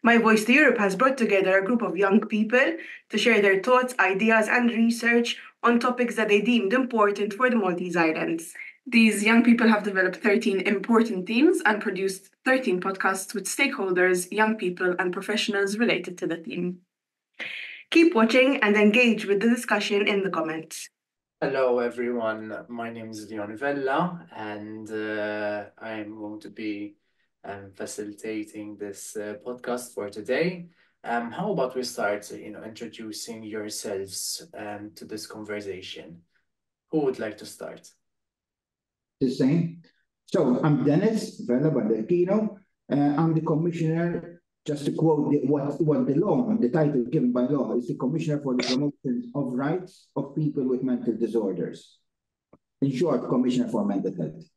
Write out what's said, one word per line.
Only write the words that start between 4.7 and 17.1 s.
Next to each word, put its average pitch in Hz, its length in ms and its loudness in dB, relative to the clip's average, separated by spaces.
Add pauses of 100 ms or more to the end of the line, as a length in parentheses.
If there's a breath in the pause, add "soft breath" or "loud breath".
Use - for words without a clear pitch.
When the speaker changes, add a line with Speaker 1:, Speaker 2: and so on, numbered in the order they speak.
Speaker 1:
research 233 680 2 (260 loud breath)
on 233 160 4
topics 240 340 0
that 214 140 0
they 208 120 6
deemed 226 320 2
important 214 600 0
for 254 160 2
the 233 60 2
Maltese 180 400 -2
Islands. 165 580 -2 (340 loud breath)
Speaker 2:
These 220 360 4
young 233 180 6
people 233 240 6
have 214 160 6
developed 190 360 0
thirteen 202 420 2
important 202 680 2
themes 285 400 4
and 214 160 2
produced 190 480 -4 (140)
thirteen 262 360 2
podcasts 190 540 -2
with 190 120 -6
stakeholders, 185 840 0
young 220 240 2
people, 180 460 -2
and 180 120 -2
professionals 202 640 -2
related 196 420 -2
to 175 100 -4
the 165 80 -4
theme. 180 460 -8 (1080 loud breath)